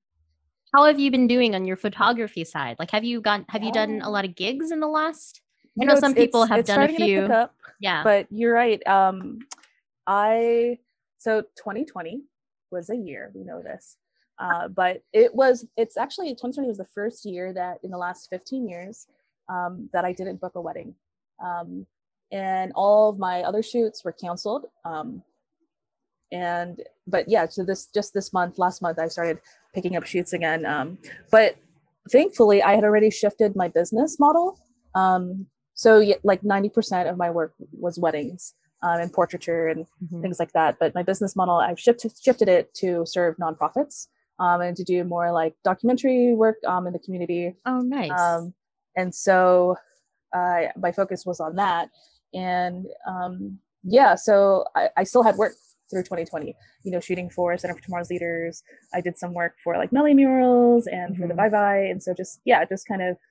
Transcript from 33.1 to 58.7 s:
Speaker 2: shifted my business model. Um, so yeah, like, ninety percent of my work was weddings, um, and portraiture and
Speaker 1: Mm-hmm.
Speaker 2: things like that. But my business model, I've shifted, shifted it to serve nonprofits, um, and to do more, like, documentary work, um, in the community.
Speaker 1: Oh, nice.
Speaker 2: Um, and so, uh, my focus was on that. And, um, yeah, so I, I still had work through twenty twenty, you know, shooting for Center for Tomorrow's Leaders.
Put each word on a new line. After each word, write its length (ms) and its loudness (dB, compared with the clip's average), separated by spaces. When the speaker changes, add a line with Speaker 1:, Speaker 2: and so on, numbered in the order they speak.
Speaker 2:
shifted 440 0
my 140 -2
business 500 0
model. 400 4
Um, 520 0
so 260 8
yeah, 240 4
like, 180 2
ninety 280 0
percent 380 -2
of 100 -4
my 120 -2
work 220 -4
was 200 -6
weddings, 560 -4
um, 160 0
and 140 -6
portraiture 560 -2
and 180 -6
Speaker 1:
Mm-hmm. 200 -10
Speaker 2:
things 160 -6
like 140 -4
that. 280 0
But 140 0
my 80 -2
business 340 -4
model, 200 2
I've 220 0
shifted, 420 0
shifted 280 2
it 280 2
to 300 -2
serve 300 -2
nonprofits, 720 -4
um, 240 2
and 140 -4
to 80 -10
do 200 0
more, 280 -2
like, 220 0
documentary 720 2
work, 220 2
um, 200 -2
in 80 -6
the 40 -10
community. 560 -6
Speaker 1:
Oh, 140 -2
nice. 300 -4
Speaker 2:
Um, 440 -2
and 180 -4
so, 600 4
uh, 280 0
my 140 -2
focus 340 -4
was 140 -6
on 160 -8
that. 340 -2
And, 520 -4
um, 520 -10
yeah, 300 6
so 500 4
I, 220 0
I 80 2
still 180 4
had 140 4
work 160 0
through 140 -4
twenty 200 -8
twenty, 320 -10
you 60 -8
know, 100 -4
shooting 300 -6
for 280 -2
Center 160 -8
for 80 -18
Tomorrow's 280 -8
Leaders. 520 -6